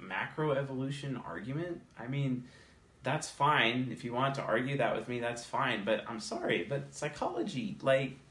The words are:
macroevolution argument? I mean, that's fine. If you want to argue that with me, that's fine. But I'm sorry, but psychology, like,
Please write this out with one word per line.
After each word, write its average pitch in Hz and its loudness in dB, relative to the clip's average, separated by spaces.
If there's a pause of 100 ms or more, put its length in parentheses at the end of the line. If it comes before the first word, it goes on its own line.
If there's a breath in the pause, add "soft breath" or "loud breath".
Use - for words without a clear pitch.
macroevolution 135 -2
argument? 135 -4 (160)
I 120 -8
mean, 135 0 (580 loud breath)
that's 147 -2
fine. 131 4
If - -8
you 120 -4
want 135 2
to - -4
argue 127 2
that 110 2
with 110 -4
me, 123 -2
that's 120 -2
fine. 120 0
But 104 2
I'm 113 -6
sorry, 107 0
but 143 -4
psychology, 214 -2
like, 135 4 (140)